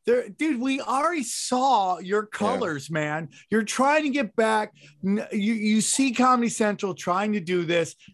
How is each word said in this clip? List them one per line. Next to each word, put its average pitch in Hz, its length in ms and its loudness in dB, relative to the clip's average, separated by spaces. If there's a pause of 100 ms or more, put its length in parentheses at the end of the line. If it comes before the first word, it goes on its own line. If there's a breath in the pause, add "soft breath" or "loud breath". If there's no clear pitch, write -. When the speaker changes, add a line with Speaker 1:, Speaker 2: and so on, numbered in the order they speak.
Speaker 1:
they're, 233 240 2
dude, 277 320 -2
we 269 200 -2
already 294 420 -2
saw 226 760 0
your 208 340 -2
Speaker 2:
Yeah. - 60 -10
Speaker 1:
colors, 180 540 -2
man. 156 380 -2 (200 loud breath)
You're 214 140 2
trying 277 400 2
to 294 60 -2
get 262 260 -2
back. 220 380 0 (300 loud breath)
N-, 202 280 0
you, 214 220 0
you 214 280 2
see 269 320 0
Comedy 247 360 4
Central 202 440 -2
trying 196 400 -2
to 208 60 0
do 175 260 -2
this 165 300 0 (180 loud breath)